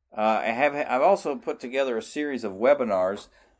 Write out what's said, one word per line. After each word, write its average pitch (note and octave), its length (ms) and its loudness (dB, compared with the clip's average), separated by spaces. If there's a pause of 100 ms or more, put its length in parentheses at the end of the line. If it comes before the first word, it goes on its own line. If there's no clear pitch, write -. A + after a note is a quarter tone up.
(140)
Uh, G#2+ 280 2
I - 40 -2
have, C3 280 0
I've C3 280 0
also E3 340 2
put C#3 240 -8
together C3 360 -2
a A2 60 -4
series C#3+ 400 -6
of G#2 100 -6
webinars, G#2 760 2 (320)